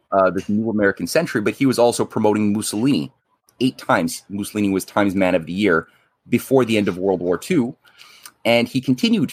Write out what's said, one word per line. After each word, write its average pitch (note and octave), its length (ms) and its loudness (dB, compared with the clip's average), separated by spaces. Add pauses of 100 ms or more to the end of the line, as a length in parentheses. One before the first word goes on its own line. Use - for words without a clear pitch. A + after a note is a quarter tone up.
(100)
uh, F#2+ 200 4
this F#2 180 -8
new A2 220 -2
American G2+ 360 0
century. D#3 360 -2
But G#2 100 -2
he C#3 140 0
was A#2 120 0
also A#2 280 2
promoting G#2+ 480 2
Mussolini. G#2+ 580 -2 (480)
Eight C3 160 0
times, F2+ 540 -2
Mussolini G2+ 400 -2
was F#2+ 160 -2
Times G2+ 280 0
Man F#2 200 2
of E2+ 100 0
the D#2+ 80 -10
Year F#2 340 2 (440)
before B2+ 340 2
the A2 140 0
end G2+ 100 0
of F2+ 80 -2
World F#2 240 -2
War F2 160 -2
Two. C#3 400 -2 (680)
And A#2 220 2
he C3 120 -4
continued E3 520 0